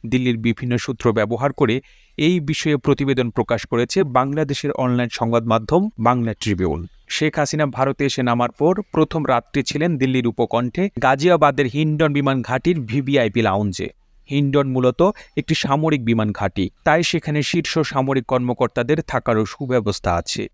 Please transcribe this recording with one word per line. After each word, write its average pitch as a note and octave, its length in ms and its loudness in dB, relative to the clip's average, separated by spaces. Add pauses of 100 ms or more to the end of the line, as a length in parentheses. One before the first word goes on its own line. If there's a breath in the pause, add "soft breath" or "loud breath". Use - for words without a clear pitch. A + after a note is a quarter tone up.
দিল্লির B2 340 0
বিভিন্ন A#2 400 -2
সূত্র - 340 -4
ব্যবহার A2+ 400 0
করে B2 240 2 (420 soft breath)
এই E3 220 2
বিষয়ে D3 380 -2
প্রতিবেদন C3+ 520 0
প্রকাশ - 360 -2
করেছে B2 320 -2 (140)
বাংলাদেশের C#3 640 -2
অনলাইন B2 380 0
সংবাদ A#2 340 0
মাধ্যম A#2 360 2 (160)
বাংলা A#2 360 0
ট্রিবিউন। E2+ 460 -2 (280)
শেখ D3+ 300 -2
হাসিনা D3+ 280 0
ভারতে C3+ 380 -2
এসে C3 180 0
নামার A#2+ 360 0
পর E3+ 160 4 (180)
প্রথম D#3 320 2
রাতটি C3 400 0
ছিলেন D#3 340 -2
দিল্লির B2+ 340 0
উপকণ্ঠে A#2+ 500 -2 (200)
গাজিয়াবাদের C#3+ 640 4
হিন্ডন D3+ 460 0
বিমান C#3 300 2
ঘাঁটির C3 380 0
ভিভিআইপি A#2+ 640 0
লাউঞ্জে। G2 460 0 (420)
হিন্ডন C#3 380 2
মূলত B2+ 320 2 (360 loud breath)
একটি D3+ 180 -2
সামরিক D3 500 0
বিমান A2 280 2
ঘাঁটি, G2 320 -2 (200)
তাই D#3+ 200 4
সেখানে D3+ 380 -2
শীর্ষ E3 300 -2 (120)
সামরিক C3+ 420 0
কর্মকর্তাদের B2 800 0
থাকারও A2 400 0
সুব্যবস্থা A#2 680 -2
আছে। - 280 -4 (120)